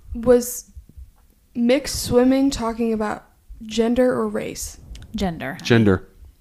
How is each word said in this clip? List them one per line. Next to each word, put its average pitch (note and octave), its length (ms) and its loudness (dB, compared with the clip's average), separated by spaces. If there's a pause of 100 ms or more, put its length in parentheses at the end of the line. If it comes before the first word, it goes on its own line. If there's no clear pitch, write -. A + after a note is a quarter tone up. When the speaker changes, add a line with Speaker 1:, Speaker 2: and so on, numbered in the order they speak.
(140)
Speaker 1:
Was A#3+ 560 0 (840)
mixed B3 500 0
swimming C4 460 4
talking A3+ 420 -4
about G#3+ 320 -4 (380)
gender A#3 500 2
or A3 160 -2
race? - 500 -8 (360)
Speaker 2:
Gender. E3 480 -6
Speaker 3:
Gender. G#2+ 460 4 (320)